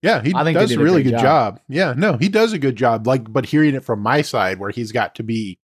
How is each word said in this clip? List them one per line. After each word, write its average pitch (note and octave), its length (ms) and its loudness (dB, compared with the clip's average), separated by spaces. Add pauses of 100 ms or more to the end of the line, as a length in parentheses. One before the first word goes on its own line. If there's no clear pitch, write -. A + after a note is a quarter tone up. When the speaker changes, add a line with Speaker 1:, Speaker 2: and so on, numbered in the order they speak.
Speaker 1:
Yeah, C3 180 0
he C3 140 0
Speaker 2:
I C#3+ 80 0
think D#3+ 120 0
they E3+ 60 2
Speaker 1:
does - 80 2
Speaker 2:
did A#2+ 80 0
Speaker 1:
a - 40 2
Speaker 2:
a - 20 2
Speaker 1:
really E3 180 4
Speaker 2:
great C3 120 2
Speaker 1:
good A2+ 80 0
Speaker 2:
job. B2+ 340 2
Speaker 1:
job. - 120 -20
Yeah, D3 300 -2
no, G3 200 0
he D#3+ 120 0
does A3 240 2
a F3+ 60 -4
good C3+ 160 0
job. A2+ 320 0
Like, B2+ 240 -2
but A#2+ 160 -2
hearing D3+ 260 2
it C3 100 -6
from G#2+ 180 -4
my B2 200 0
side F#2+ 380 -2
where G2 100 -8
he's G#2+ 220 -8
got A2+ 240 -4
to - 80 -10
be A2 440 -6